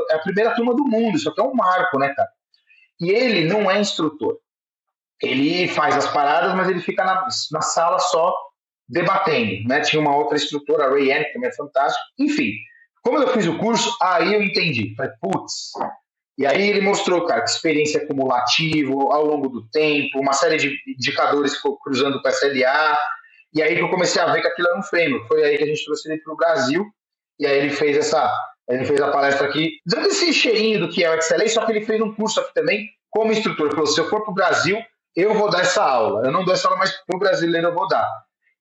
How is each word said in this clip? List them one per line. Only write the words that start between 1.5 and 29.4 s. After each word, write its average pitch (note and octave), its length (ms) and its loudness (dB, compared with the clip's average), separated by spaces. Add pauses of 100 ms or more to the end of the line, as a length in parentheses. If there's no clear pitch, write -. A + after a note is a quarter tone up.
marco, F3+ 460 2
né, C#3+ 120 0
cara? - 160 -2 (720)
E F3 120 0
ele A3 320 2
não F#3+ 260 2
é G3+ 80 2
instrutor. - 580 -2 (840)
Ele D3+ 460 0
faz D3 280 0
as C#3 120 0
paradas, D#3+ 480 2
mas F#3 120 0
ele F3 120 0
fica - 240 -2
na, G#3 240 0 (240)
na D#3 80 -2
sala E3 400 0
só E3+ 340 2 (540)
debatendo, C#3+ 800 0
né? C#3+ 140 2
Tinha D#3 200 0
uma C#3+ 140 2
outra D3+ 200 0
instrutora, D3 500 0
a C3 40 2
Ray C3+ 220 4
Ann, D3+ 100 0
que - 120 -8
também B2 140 -4
é A#2+ 60 -8
fantástica. - 500 -2 (140)
Enfim, C#4 340 0 (520)
como C#4+ 140 2
eu B3+ 100 2
fiz A3 180 2
o E3 120 0
curso, G#3+ 440 0
aí F3+ 320 2
eu G#3 80 2
entendi. E3+ 540 -2
Falei, C3+ 240 -6
"Putz." - 500 -6 (640)
E C3+ 80 -2
aí E3 240 2
ele G3+ 120 2
mostrou, F#3+ 440 0
cara, C3+ 180 0
que - 80 -4
experiência D3+ 520 0
acumulativa, C3+ 920 0
ao C#3 320 2
longo D3 240 0
do A2+ 220 -10
tempo, D3 480 0
uma C3+ 140 0
série D#3+ 240 2
de C#3+ 200 -2 (120)
indicadores C#3 680 0
co-, - 220 -4
cruzando C3+ 420 -2
com C3+ 80 0
S B2+ 160 0
L C3 200 2
A. D3 340 2 (560)
E D#3 80 0
aí D#3+ 120 2
que D#3+ 60 -2
eu E3+ 80 -2
comecei F3+ 320 0
a E3 60 2
ver E3 160 0
que E3+ 60 2
aquilo F3 200 0
era F3 100 0
um F#3+ 40 -6
framework. C#3+ 460 -2
Foi D#3 140 4
aí D3 140 2
que D#3 80 0
a - 20 -2
gente D3+ 160 -2
trouxe D3+ 280 -6
ele D#3 100 -6
pro D#3 160 -14
Brasil. D#3+ 480 2 (540)
E C#3+ 80 -2
aí C#3 100 4
ele C#3+ 140 2
fez C#3+ 260 2
essa, D3 340 2 (380)
ele B2+ 160 0
fez C#3+ 160 2
a C#3+ 100 0
palestra C#3 380 2